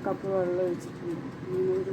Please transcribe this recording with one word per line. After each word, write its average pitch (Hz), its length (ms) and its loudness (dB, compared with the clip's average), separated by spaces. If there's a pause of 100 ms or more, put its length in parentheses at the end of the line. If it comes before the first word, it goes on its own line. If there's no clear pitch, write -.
കപ്പ് 190 300 0
വെള്ളം 180 320 2
ഒഴിച്ചിട്ടുണ്ട്. 156 600 -4 (220)
ഇനി 185 320 2
ഇത് 190 120 -2